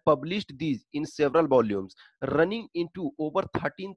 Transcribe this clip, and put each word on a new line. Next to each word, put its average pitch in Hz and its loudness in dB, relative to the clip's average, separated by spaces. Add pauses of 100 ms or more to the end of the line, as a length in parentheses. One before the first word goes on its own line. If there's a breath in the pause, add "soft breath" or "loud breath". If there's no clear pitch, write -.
published 156 0
these 139 -2 (180)
in 147 -4
several 151 2
volumes, 107 2 (360 soft breath)
running 170 0 (140)
into 170 -6 (100)
over 156 -2
thirteen 185 -8